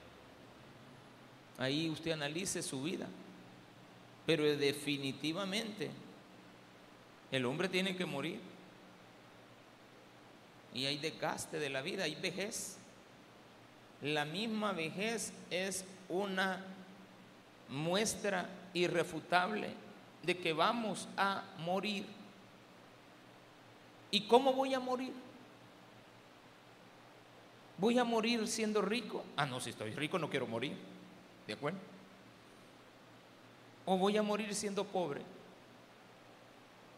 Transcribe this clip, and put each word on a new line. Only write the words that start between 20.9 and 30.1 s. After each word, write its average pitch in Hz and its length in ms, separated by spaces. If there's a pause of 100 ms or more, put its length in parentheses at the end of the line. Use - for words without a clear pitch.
a 196 280 (160)
morir. 190 460 (2000)
¿Y 208 100
cómo 262 320
voy 262 200
a 262 60
morir? 254 340 (2750)
¿Voy 233 220
a 247 40
morir 233 440
siendo 214 340
rico? 214 420 (140)
Ah, 143 80
no, 127 140
si 117 100
estoy 107 220
rico 151 260